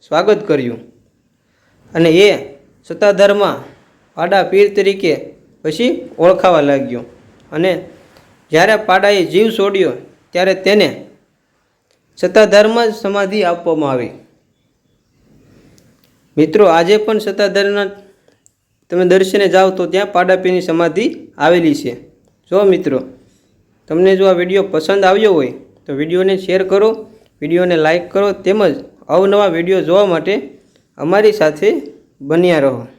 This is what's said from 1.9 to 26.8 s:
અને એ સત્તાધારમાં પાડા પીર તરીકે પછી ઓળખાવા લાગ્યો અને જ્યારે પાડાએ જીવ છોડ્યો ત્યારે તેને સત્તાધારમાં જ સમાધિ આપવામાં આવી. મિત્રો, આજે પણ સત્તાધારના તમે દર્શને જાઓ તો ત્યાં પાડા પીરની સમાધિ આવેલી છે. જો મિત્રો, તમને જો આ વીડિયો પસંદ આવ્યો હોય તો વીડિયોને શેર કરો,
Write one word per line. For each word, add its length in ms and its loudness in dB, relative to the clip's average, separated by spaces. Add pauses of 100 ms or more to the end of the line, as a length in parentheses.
અને 160 2
એ 420 2 (320)
સત્તાધારમાં 880 0 (400)
પાડા 300 0
પીર 300 2
તરીકે 600 -2 (280)
પછી 480 -4 (100)
ઓળખાવા 420 4
લાગ્યો 420 -2 (480)
અને 340 -4 (680)
જ્યારે 240 2
પાડાએ 500 2
જીવ 240 0
છોડ્યો 420 0 (400)
ત્યારે 220 0
તેને 520 0 (1120)
સત્તાધારમાં 760 2
જ 40 -8
સમાધિ 480 -4
આપવામાં 480 -2
આવી. 180 -4 (2250)
મિત્રો, 280 4
આજે 320 4
પણ 220 -2
સત્તાધારના 680 -2 (1040)
તમે 160 0
દર્શને 420 2
જાઓ 220 4
તો 160 -6
ત્યાં 260 -2
પાડા 240 2
પીરની 260 -2
સમાધિ 680 -2 (100)
આવેલી 380 2
છે. 180 -10 (560)
જો 140 2
મિત્રો, 400 0 (840)
તમને 300 2
જો 80 2
આ 60 4
વીડિયો 320 0
પસંદ 420 -2
આવ્યો 280 4
હોય 180 0 (340)
તો 80 -10
વીડિયોને 440 -2
શેર 300 -2
કરો, 400 0 (340)